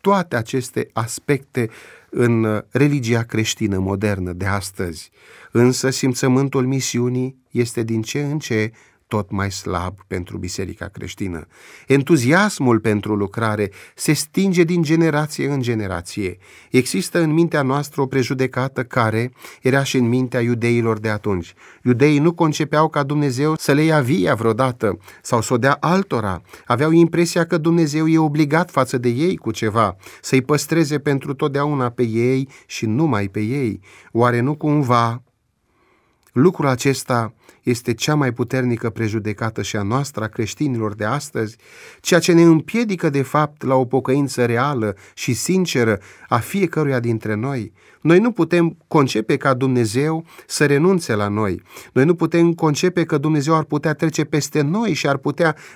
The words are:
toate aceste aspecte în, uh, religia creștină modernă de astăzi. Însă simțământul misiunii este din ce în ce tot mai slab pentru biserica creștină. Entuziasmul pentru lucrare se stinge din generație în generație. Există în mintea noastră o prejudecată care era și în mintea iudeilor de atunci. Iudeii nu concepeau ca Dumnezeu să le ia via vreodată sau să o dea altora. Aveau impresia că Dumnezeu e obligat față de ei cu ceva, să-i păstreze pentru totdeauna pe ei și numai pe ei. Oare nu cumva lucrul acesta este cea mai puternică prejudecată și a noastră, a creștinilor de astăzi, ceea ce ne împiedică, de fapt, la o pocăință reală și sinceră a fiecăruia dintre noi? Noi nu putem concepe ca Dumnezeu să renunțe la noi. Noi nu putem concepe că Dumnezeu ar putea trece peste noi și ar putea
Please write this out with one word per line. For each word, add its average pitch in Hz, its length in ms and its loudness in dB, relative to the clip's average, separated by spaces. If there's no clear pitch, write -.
toate 190 340 0
aceste 120 580 -4
aspecte 117 760 -4
în, 117 340 2
uh, 107 260 -2
religia 123 540 2
creștină 110 560 -2
modernă 95 540 -2
de 92 120 -6
astăzi. 95 640 -6
Însă 127 380 2
simțământul 131 760 0
misiunii 127 720 -2
este 120 320 -2
din 113 180 -2
ce 143 200 -6
în 147 180 -4
ce 113 320 -2
tot 104 240 -4
mai 98 200 -2
slab 92 560 -6
pentru 92 300 -8
biserica 92 500 -10
creștină. 92 600 -10
Entuziasmul 139 920 4
pentru 104 360 0
lucrare 104 560 -2
se - 180 0
stinge 180 500 2
din 170 180 0
generație 151 680 0
în 139 120 -2
generație. 98 760 -4
Există 175 500 0
în 156 120 2
mintea 160 300 2
noastră 143 400 -2
o 135 40 0
prejudecată 131 760 -2
care 117 480 0
era 135 220 2
și 135 140 -2
în 123 100 2
mintea 123 320 0
iudeilor 117 600 0
de 110 100 -4
atunci. 104 440 -4
Iudeii 143 360 4
nu 170 140 2
concepeau 156 560 0
ca 147 140 -2
Dumnezeu 147 540 0
să - 140 0
le 143 100 4
ia 156 200 4
via 151 340 2
vreodată 113 600 0
sau 117 200 0
să 131 120 -2
o 120 40 4
dea 139 220 2
altora. 147 640 -2
Aveau 135 260 2
impresia 165 540 2
că 175 120 -2
Dumnezeu 160 500 2
e 160 100 4
obligat 156 540 0
față 131 260 0
de 123 120 0
ei 156 280 -2
cu 110 140 -6
ceva, 107 440 0
să-i 135 200 2
păstreze 151 580 0
pentru 139 340 -2
totdeauna 143 560 -2
pe 123 140 -2
ei 123 460 0
și - 200 -8
numai 110 420 0
pe 95 120 -6
ei. 110 400 -2
Oare 120 280 2
nu 139 160 0
cumva 123 680 0
lucrul 151 360 2
acesta 127 680 0
este 120 300 -2
cea 151 220 -2
mai 135 180 2
puternică 123 560 -2
prejudecată 110 720 -4
și 101 140 -6
a 104 60 -4
noastră, 110 420 -4
a 110 40 -4
creștinilor 113 680 -4
de 104 100 -6
astăzi, 117 520 -6
ceea 170 200 2
ce 170 140 2
ne 170 80 8
împiedică, 175 680 2
de 139 120 0
fapt, 147 420 -2
la 131 120 2
o 131 100 2
pocăință 131 600 0
reală 117 500 -2
și - 200 -4
sinceră 123 640 0
a 120 100 2
fiecăruia 147 600 -2
dintre 113 340 -4
noi? 117 400 -6
Noi 170 180 6
nu 233 120 2
putem 170 460 0
concepe 143 500 2
ca 139 160 2
Dumnezeu 131 720 0
să - 180 0
renunțe 151 500 2
la 104 120 0
noi. 101 340 -2
Noi 131 120 4
nu 175 100 4
putem 170 380 2
concepe 170 500 0
că 160 140 -2
Dumnezeu 156 380 0
ar 156 80 2
putea 151 300 -2
trece 156 300 -2
peste 151 380 -2
noi 185 320 -2
și 147 140 -4
ar 143 100 0
putea 151 380 -2